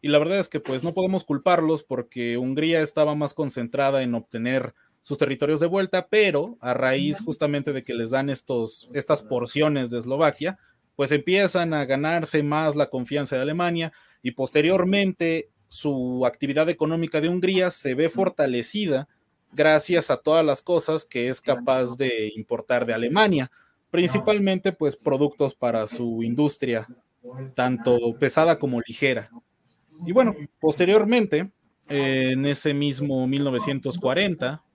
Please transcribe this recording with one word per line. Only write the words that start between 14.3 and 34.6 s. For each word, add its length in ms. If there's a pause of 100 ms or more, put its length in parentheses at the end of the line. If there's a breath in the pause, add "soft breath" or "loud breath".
posteriormente 1160 (180)
su 580
actividad 440
económica 520
de 80
Hungría 400
se 240
ve 160
fortalecida 1000 (440)
gracias 600
a 60
todas 280
las 160
cosas 440
que 220
es 140
capaz 560
de 380
importar 500
de 80
Alemania, 560 (400 soft breath)
principalmente, 840
pues, 240
productos 600
para 320
su 360
industria, 640 (680)
tanto 440 (220)
pesada 400
como 220
ligera. 480 (760)
Y 60
bueno, 240 (260)
posteriormente, 880 (400)
eh, 440
en 120
ese 280
mismo 540
mil 160
novecientos 540
cuarenta 680 (120)